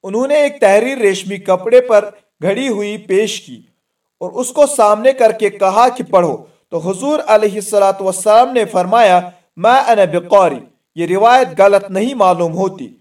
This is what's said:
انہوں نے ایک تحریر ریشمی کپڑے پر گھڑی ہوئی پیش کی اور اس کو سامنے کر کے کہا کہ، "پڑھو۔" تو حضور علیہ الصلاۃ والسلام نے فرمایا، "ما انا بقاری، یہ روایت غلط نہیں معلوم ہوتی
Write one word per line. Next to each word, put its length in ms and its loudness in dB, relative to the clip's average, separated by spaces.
انہوں 240 -4
نے 80 -2
ایک 260 -2
تحریر 380 2
ریشمی 380 -2
کپڑے 440 2
پر 300 0
گھڑی 260 -4
ہوئی 280 -6
پیش 440 -4
کی 200 -20
اور 120 -10
اس 180 -6
کو 160 2
سامنے 460 2
کر 200 2
کے 180 -2
کہا 380 0
کہ، 160 -6
"پڑھو۔" 320 0
تو 80 -8
حضور 480 -4
علیہ 280 2
الصلاۃ 460 -2
والسلام 520 0
نے 120 0
فرمایا، 560 2
"ما 180 2
انا 300 2
بقاری، 540 2
یہ 120 -6
روایت 420 2
غلط 320 2
نہیں 240 -4
معلوم 420 0
ہوتی 320 -6